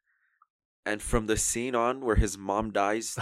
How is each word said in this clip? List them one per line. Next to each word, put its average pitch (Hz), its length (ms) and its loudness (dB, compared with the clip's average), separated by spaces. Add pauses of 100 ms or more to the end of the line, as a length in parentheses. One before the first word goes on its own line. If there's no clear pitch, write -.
(840)
and 104 160 -4
from 113 260 0
the 107 100 2
scene 123 380 -2
on 123 260 0
where 113 160 2
his 98 200 2
mom 101 340 -2
dies 101 500 0